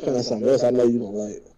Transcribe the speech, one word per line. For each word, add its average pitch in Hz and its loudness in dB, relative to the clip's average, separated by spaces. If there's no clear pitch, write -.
found 123 -2
something 117 -2
else 127 4
I 120 4
know 123 2
you 120 4
don't 104 -8
like. 104 -8